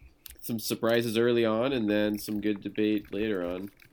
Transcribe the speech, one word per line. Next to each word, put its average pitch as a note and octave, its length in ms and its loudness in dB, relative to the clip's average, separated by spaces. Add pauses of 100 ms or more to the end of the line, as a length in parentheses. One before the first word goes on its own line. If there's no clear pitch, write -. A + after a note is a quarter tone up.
(420)
some A#2 180 -6
surprises A#2 580 0
early A#2 280 4
on, A2+ 260 2
and A2 180 0
then G#2 300 2
some G#2 220 -6
good G#2 200 0
debate G#2 520 -2
later G2 320 -2
on. F#2 240 -6 (240)